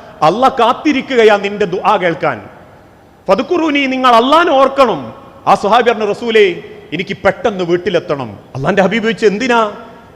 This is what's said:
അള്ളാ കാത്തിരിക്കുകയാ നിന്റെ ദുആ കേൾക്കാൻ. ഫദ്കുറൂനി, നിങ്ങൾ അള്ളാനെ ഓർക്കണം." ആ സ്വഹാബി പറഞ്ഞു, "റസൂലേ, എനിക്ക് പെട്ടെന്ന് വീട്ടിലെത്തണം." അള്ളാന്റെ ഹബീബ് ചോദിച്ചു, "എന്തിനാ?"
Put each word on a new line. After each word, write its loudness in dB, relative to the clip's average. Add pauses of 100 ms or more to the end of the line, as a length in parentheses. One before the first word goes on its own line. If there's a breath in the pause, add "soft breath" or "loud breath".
(220 loud breath)
അള്ളാ 2
കാത്തിരിക്കുകയാ 2
നിന്റെ -4
ദുആ -2
കേൾക്കാൻ. -4 (840)
ഫദ്കുറൂനി, 0
നിങ്ങൾ 2
അള്ളാനെ 4
ഓർക്കണം." 0 (320)
ആ 4
സ്വഹാബി 2
പറഞ്ഞു, -2
"റസൂലേ, 0 (300)
എനിക്ക് -2
പെട്ടെന്ന് -2
വീട്ടിലെത്തണം." -4 (180)
അള്ളാന്റെ 0
ഹബീബ് 0
ചോദിച്ചു, -2
"എന്തിനാ?" 0 (460)